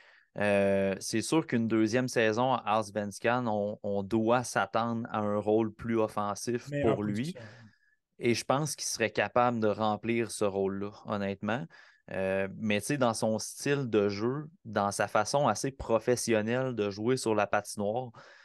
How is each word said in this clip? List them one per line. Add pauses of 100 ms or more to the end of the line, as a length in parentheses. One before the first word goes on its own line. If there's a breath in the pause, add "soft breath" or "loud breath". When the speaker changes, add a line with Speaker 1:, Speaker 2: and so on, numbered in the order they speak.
(380 soft breath)
Speaker 1:
euh,
c'est
sûr
qu'une
deuxième
saison
à
Allsvenskan,
on,
on
doit
s'attendre
à
un
rôle
plus
offensif
Speaker 2:
Meilleure
Speaker 1:
pour
lui.
Speaker 2:
production. (800 loud breath)
Speaker 1:
Et
je
pense
qu'il
serait
capable
de
remplir
ce
rôle-là, (160)
honnêtement. (460 loud breath)
Euh,
mais
tu
sais,
dans
son
style
de
jeu, (160)
dans
sa
façon
assez
professionnelle
de
jouer
sur
la
patinoire, (340 loud breath)